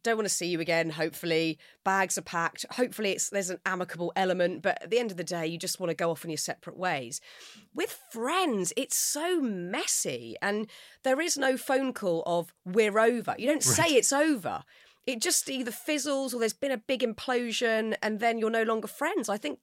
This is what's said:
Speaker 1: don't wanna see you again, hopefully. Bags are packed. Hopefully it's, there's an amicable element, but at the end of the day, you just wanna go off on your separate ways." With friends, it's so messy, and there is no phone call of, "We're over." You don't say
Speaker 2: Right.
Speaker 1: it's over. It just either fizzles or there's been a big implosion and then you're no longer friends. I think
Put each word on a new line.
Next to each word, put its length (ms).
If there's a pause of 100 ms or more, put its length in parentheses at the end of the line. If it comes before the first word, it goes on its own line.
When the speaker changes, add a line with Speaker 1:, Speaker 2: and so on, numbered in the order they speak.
Speaker 1:
don't 140
wanna 120
see 200
you 120
again, 300
hopefully. 640 (280)
Bags 340
are 40
packed. 500
Hopefully 400
it's, 180
there's 200
an 140
amicable 520
element, 460
but 200
at 80
the 80
end 140
of 40
the 60
day, 240
you 120
just 200
wanna 160
go 160
off 140
on 60
your 80
separate 380
ways." 440 (540)
With 220 (140)
friends, 640
it's 200
so 440
messy, 1000
and 260 (360)
there 160
is 180
no 180
phone 360
call 340
of, 260 (120)
"We're 340
over." 400
You 80
don't 160
say 200
Speaker 2:
Right. 160
Speaker 1:
it's 140
over. 520 (420)
It 160
just 260
either 220
fizzles 640
or 60
there's 120
been 200
a 40
big 240
implosion 1000
and 180
then 180
you're 120
no 140
longer 240
friends. 400
I 100
think 240